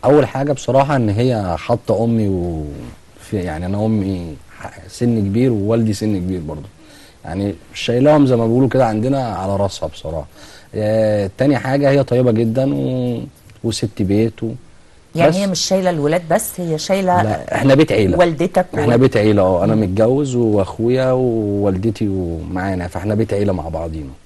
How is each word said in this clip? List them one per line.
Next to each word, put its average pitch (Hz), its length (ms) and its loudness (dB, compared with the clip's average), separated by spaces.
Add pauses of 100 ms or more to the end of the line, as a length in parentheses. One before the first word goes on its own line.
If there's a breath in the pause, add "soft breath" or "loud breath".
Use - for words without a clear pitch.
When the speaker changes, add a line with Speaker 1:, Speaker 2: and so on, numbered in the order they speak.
Speaker 1:
اول 139 220 6
حاجه 139 260 -4
بصراحه 135 420 2
ان 117 140 2
هي 104 500 0
حاطه 117 440 -2
امي 113 240 2
و-، 87 360 -2 (560)
في، - 180 -6
يعني 87 280 -6
انا 101 200 -2
امي 95 500 -2 (240)
ح-، - 300 -18
سن 120 300 0
كبير 110 320 0
ووالدي 110 420 0
سن 104 240 -2
كبير 90 240 -4
برضه، 76 260 -10 (580 loud breath)
يعني 95 300 -4 (180)
شايلاهم 143 520 4
زي 127 100 4
ما 113 120 2
بيقولوا 123 220 2
كده 131 160 2
عندنا 120 500 -2
على 95 200 -4
راسها 95 320 -2
بصراحه. 80 380 -8 (500 loud breath)
آه، 107 640 0
تاني 139 200 2
حاجه 139 320 0
هي 139 140 4
طيبه 127 280 2
جدًا 117 440 0
و-، 127 440 -4 (440)
وست 110 380 -4
بيت 107 420 0
و-، 110 80 -6 (640 soft breath)
Speaker 2:
يعني 160 160 4
Speaker 1:
بس. 170 40 -2
Speaker 2:
هي 196 120 -2
مش 180 120 -2
شايله 190 300 0
الولاد 160 400 0
بس، - 280 0
هي 165 200 -4
شايله 185 460 0
Speaker 1:
لا، 101 320 -4
احنا 135 200 4
بيت 151 160 4
عيله. 101 260 2
Speaker 2:
والدتك 170 480 2 (100)
Speaker 1:
احنا 143 200 2
Speaker 2:
و- - 20 4
Speaker 1:
بيت 131 200 4
عيله، 104 240 4
اه، 92 220 2
انا 110 120 2
Speaker 2:
مم. 110 60 2
Speaker 1:
متجوز 120 540 2
واخويا 120 760 0
ووالدتي 104 960 0
ومعانا، 90 800 -4
فاحنا 95 280 -4
بيت 110 180 -2
عيله 101 200 0
مع 82 160 -6
بعضينا. 80 400 -8 (160)